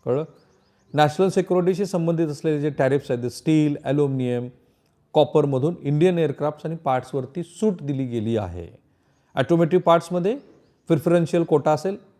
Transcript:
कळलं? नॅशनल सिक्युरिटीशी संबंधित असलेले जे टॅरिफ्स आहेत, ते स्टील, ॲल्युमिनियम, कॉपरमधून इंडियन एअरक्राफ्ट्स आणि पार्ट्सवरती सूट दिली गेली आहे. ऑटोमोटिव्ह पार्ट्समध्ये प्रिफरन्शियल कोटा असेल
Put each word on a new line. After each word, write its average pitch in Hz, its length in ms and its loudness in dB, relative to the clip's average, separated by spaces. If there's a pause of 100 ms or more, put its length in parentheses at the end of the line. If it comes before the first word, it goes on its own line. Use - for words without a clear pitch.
कळलं? 131 180 -2 (680)
नॅशनल 151 360 2
सिक्युरिटीशी 180 560 0
संबंधित 165 420 -2
असलेले 147 340 -4
जे 151 80 0
टॅरिफ्स 135 420 0
आहेत, 120 120 -4
ते 123 60 -2
स्टील, 151 540 0
ॲल्युमिनियम, 131 640 -2 (680)
कॉपरमधून 147 680 2
इंडियन 151 380 2
एअरक्राफ्ट्स 147 460 -2
आणि 165 100 -6
पार्ट्सवरती 131 680 -4
सूट 190 380 -4
दिली 139 240 -4
गेली 117 320 -2
आहे. 87 300 -6 (680)
ऑटोमोटिव्ह 170 480 2
पार्ट्समध्ये 175 520 2 (520)
प्रिफरन्शियल 170 560 2
कोटा 156 280 2
असेल 190 260 -2 (220)